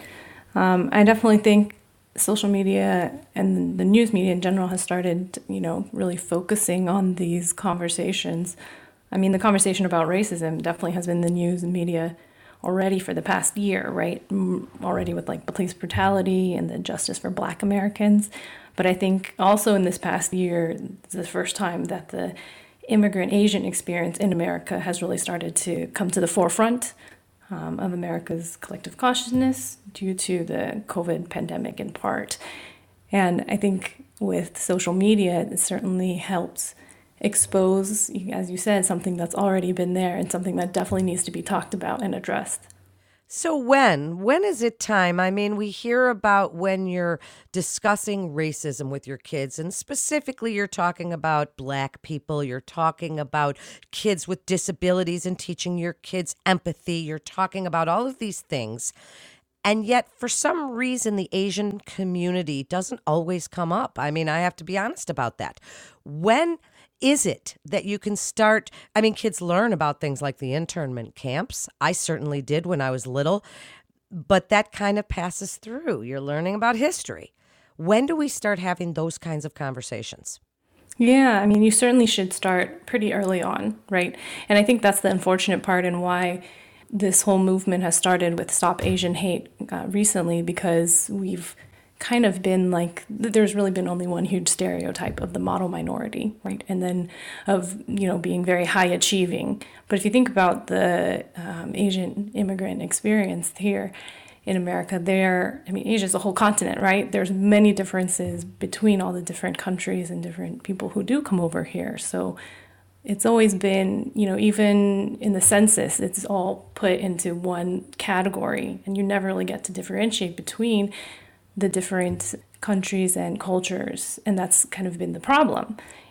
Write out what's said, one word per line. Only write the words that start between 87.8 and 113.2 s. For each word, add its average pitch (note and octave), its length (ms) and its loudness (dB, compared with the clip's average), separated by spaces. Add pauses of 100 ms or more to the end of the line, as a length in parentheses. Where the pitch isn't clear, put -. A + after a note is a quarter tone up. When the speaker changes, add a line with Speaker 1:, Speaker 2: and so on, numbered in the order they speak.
Speaker 1:
has E3+ 140 0
started F3+ 420 2
with - 140 -6
Stop - 340 0
Asian F3+ 300 0
Hate, F3 320 -2 (240)
uh, - 160 -8
recently, F#3 540 0
because E3+ 680 2
we've F#3+ 460 -6 (440)
kind A#3+ 260 2
of F#3 160 0
been F#3 300 2
like, E3+ 360 -2
th-, G#3+ 260 -4
there's G#3+ 200 6
really G3+ 180 2
been F3+ 140 0
only F3 220 -2
one F3 160 -2
huge F3+ 240 0
stereotype - 720 -2
of F3 140 -6
the F3+ 60 -4
model - 280 0
minority, G#3+ 680 -6 (120)
right? G3 240 -8
And F#3 120 -2
then F3+ 280 -2 (360)
of, F#3+ 320 0 (120)
you G3 180 0
know, F3+ 100 0
being F3+ 280 -2
very F3 180 4
high F3+ 220 4
achieving. F3+ 760 0 (280)
But G3+ 100 2
if F#3+ 60 0
you G#3 60 0
think B3 180 6
about - 380 2
the, F3+ 580 2 (100)
um, E3+ 400 -8
Asian G3 580 -2
immigrant F#3+ 480 -4
experience F#3+ 760 -2
here G3 340 -2 (540)
in G3 100 0
America, F3+ 420 -2
there, F#3 680 2
I F#3 40 -6
mean, F#3+ 140 -4
Asia G#3+ 200 2
is F#3 100 0
a F#3+ 40 0
whole G3 120 -2
continent, G3+ 480 2
right? G3 320 2
There's F#3+ 200 0
many G#3 420 8
differences F3+ 720 -2
between G3 560 2
all F#3 100 -2
the F3+ 100 -4
different F3 360 -6
countries F#3 520 -4
and F3 140 -6
different E3+ 400 -10
people F#3+ 260 -6
who G3+ 140 -2
do B3 180 0
come F#3+ 200 0
over E3 240 -2
here. - 320 -6
So F#3 400 -4 (640)
it's G3+ 220 -2